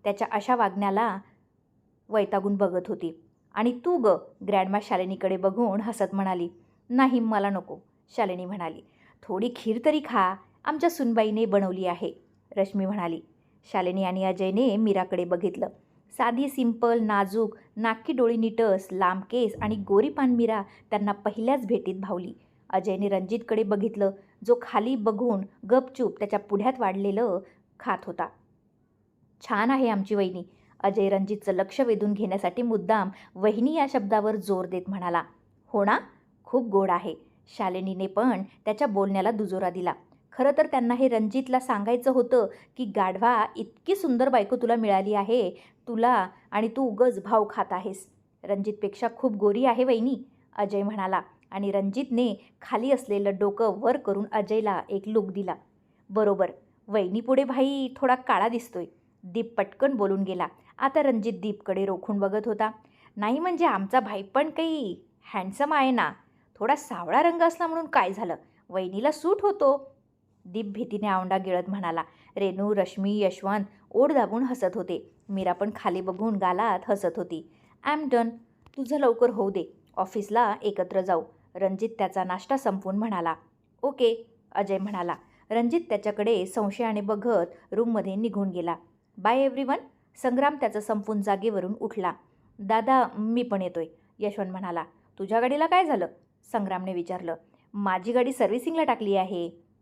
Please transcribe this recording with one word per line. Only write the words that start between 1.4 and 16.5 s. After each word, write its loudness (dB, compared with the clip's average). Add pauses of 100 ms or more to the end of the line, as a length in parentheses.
वैतागून 0
बघत 0
होती. -6 (320)
"आणि 0
तू 2
ग?" 4 (400)
ग्रँडमा 2
शालिनीकडे -2
बघून 0
हसत -4
म्हणाली. -2 (420)
"नाही, 4
मला 0
नको," -6 (380)
शालिनी -2
म्हणाली. -8 (420)
"थोडी -4
खीर -2
तरी 4
खा, 2 (300)
आमच्या 0
सुनबाईने 0
बनवली 0
आहे," -4 (440)
रश्मी 0
म्हणाली. -4 (520)
शालिनी 0
आणि -2
अजयने 2
मीराकडे 2
बघितलं. -2 (420)
साधी, 0
सिंपल, 2